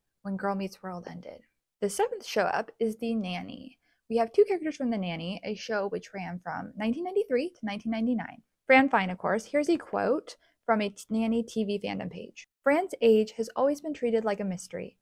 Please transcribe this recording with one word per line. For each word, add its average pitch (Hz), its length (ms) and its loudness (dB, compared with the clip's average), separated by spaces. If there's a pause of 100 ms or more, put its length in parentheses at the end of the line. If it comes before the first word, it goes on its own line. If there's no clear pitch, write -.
(280)
when 196 80 -4
Girl 196 200 0
Meets 196 280 -6
World 180 260 -10
ended. 175 300 -14 (400)
The 202 100 0
seventh 453 360 -2
show - 160 0
up 185 280 0 (120)
is 220 160 0
The 226 180 -2
Nanny. 180 600 -6 (320)
We 226 80 2
have 226 160 2
two 403 100 8
characters 330 320 0
from 254 140 -2
The 226 80 0
Nanny, 175 480 -4
a 214 100 -4
show 202 320 -2
which - 260 -6
ran 180 300 -8
from 180 320 -8
nineteen 240 300 -2
ninety-three 370 460 0
to - 140 -14
nineteen 208 280 -4
ninety-nine. 226 480 -2 (240)
Fran 269 240 8
Fine, 190 200 2
of 185 80 -4
course. 220 280 0
Here's 294 240 0
a 339 80 4
quote 202 580 -2 (300)
from 220 160 4
a 202 80 0
t-, - 200 -16
Nanny 226 340 0
T 226 200 -2
V 202 180 -2
fandom 185 300 -6
page. - 380 -16 (120)
"Fran's 320 400 2
age 220 360 6
has 226 180 -4
always 285 240 2
been 302 140 -6
treated 226 320 0
like 208 160 -2
a - 20 -4
mystery. 185 580 -8